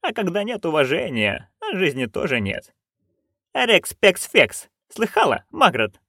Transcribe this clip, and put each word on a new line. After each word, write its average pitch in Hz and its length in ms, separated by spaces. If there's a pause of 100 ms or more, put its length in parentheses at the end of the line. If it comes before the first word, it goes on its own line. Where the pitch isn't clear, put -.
а 311 100
когда 202 320
нет 220 220
уважения, 135 840 (220)
жизни 139 340
тоже 127 340
нет». - 340 (760)
«Рекс, 233 420
пекс, - 340
фекс! - 400 (200)
Слыхала, 220 640
Маград?» 127 580